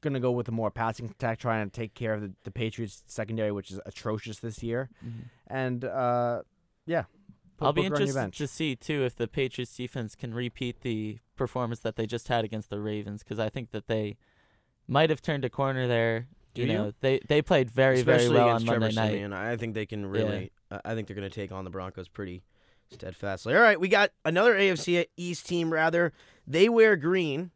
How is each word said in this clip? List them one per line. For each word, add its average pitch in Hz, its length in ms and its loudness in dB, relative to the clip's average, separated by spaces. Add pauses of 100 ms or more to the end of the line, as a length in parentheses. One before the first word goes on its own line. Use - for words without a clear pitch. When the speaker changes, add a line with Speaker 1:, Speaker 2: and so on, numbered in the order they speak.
Speaker 1:
gonna 139 180 -2
go 123 120 0
with 120 160 -2
a 120 40 -6
more 113 200 -2
passing 113 380 -4
attack, 113 300 -4
trying 110 300 -2
to - 20 -20
take 113 220 -8
care 110 200 -4
of 104 80 -4
the, 98 120 -8 (100)
the 107 80 -12
Patriots 110 560 -6
secondary, 107 440 -4
which 101 200 -6
is 95 140 -10
atrocious 107 540 -6
this 113 220 -10
year. 117 280 -4 (160)
Speaker 2:
Mm-hmm. 117 140 -12 (280)
Speaker 1:
And, 127 380 -4
uh, 120 560 0 (440)
yeah, 160 180 -2 (540)
put - 100 -2
Speaker 2:
I'll 143 60 2
be 175 100 2
Speaker 1:
Booker 185 120 0
on 143 60 2
your 139 60 2
Speaker 2:
interested 135 120 -2
Speaker 1:
bench. 104 200 -4
Speaker 2:
to 147 80 -4
see, 151 280 -4
too, 143 280 -2
if 123 120 -2
the 117 120 -4
Patriots 127 480 -4
defense 120 400 -8
can 117 180 -10
repeat 120 480 -6
the 110 380 -6 (160)
performance 120 440 -4
that 110 160 -4
they 113 100 -2
just 113 220 -6
had 117 160 2
against 107 260 -8
the 101 100 -6
Ravens, 104 440 -6
'cause 107 160 -8
I 110 100 0
think 120 220 -10
that 107 160 -10
they 107 300 -2 (680)
might 151 220 4
have 151 120 -2
turned 139 240 -2
a 123 40 0
corner 135 380 -2
there. 117 400 2 (260)
Speaker 3:
Do 123 100 -4
Speaker 2:
You 120 40 0
Speaker 3:
you? 110 60 2
Speaker 2:
know, 107 260 -2
they, 131 280 2
they 151 140 4
played 135 300 4
very, 131 280 6
Speaker 3:
Especially 120 280 6
Speaker 2:
very 120 100 6
well 120 120 8
Speaker 3:
against 113 180 2
Speaker 2:
on 117 120 2
Monday 110 140 2
Speaker 3:
Trevor 110 140 2
Speaker 2:
night. 107 40 2
Speaker 3:
Siemian. 101 220 -4
I 107 220 -4
think 113 180 -6
they 107 120 -2
can 104 160 -8
Speaker 2:
Yeah. 101 80 -6
Speaker 3:
really, 104 420 -2 (180)
uh, 101 140 -8
I 113 120 -4
think 107 120 -6
they're 98 80 -10
gonna 98 140 -6
take 95 220 -8
on 95 120 -8
the 92 60 -10
Broncos 92 400 -10
pretty 92 340 -10 (460)
steadfastly. 101 680 -4
All 208 60 8
right, 214 180 6
we 185 80 0
got 202 240 4 (140)
another 196 300 6
A 196 140 4
F 175 100 0
C 175 260 0 (100)
East 175 320 -8
team, 170 240 0
rather. 165 400 2 (340)
They 165 220 6
wear 220 300 8
green 165 580 0